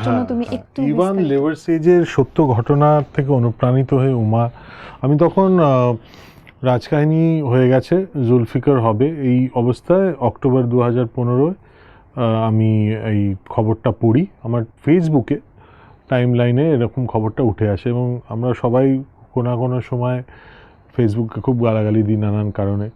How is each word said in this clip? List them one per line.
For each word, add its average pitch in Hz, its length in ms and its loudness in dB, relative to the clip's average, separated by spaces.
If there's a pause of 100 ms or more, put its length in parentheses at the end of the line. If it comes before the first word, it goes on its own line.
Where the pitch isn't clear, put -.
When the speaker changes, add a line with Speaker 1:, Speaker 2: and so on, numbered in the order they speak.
Speaker 1:
জন্য 247 120 0
Speaker 2:
হ্যাঁ, 247 120 -2
Speaker 1:
তুমি 240 180 -4
Speaker 2:
হ্যাঁ। 254 140 -8
Speaker 1:
একটু - 240 -8
Speaker 2:
ইভান 147 160 0
Speaker 1:
বিস্তারিত 185 300 0
Speaker 2:
লেভারসেজের 156 760 2
সত্য 147 420 0
ঘটনা 143 560 2 (120)
থেকে 139 180 -2
অনুপ্রাণিত 123 640 0
হয়ে 131 180 2
উমা, 117 380 0 (500)
আমি 143 180 2
তখন, 185 420 2
আহ, 127 360 2 (680)
রাজকাহিনী 156 800 0
হয়ে 127 260 2
গেছে, 170 380 2 (200)
জুলফিকার 123 540 2
হবে, 113 280 0
এই 131 460 0
অবস্থায় 160 680 0
অক্টোবর 127 420 0
দু 123 180 0
হাজার 120 340 0
পনেরোয়, 127 400 0 (600)
আহ, 127 60 -4 (240)
আমি 110 480 0
এই 104 400 -2 (140)
খবরটা 113 520 -4
পড়ি। 123 260 2 (160)
আমার 113 200 -4 (240)
Facebook-এ 151 520 0 (680)
টাইমলাইনে 123 640 2
এরকম 120 360 -2
খবরটা 110 360 -4
উঠে 107 280 0
আসে 98 180 -4
এবং 123 400 -4
আমরা 117 260 -4
সবাই 135 500 0 (280)
কোনো 123 180 -2
না 123 60 -2
কোনো 127 240 -4
সময় 123 420 -4 (760)
Facebook-কে 110 420 -2
খুব 120 240 -2
গালাগালি 110 380 0
দিই 107 140 0
নানান 104 340 -2
কারণে, 101 460 -4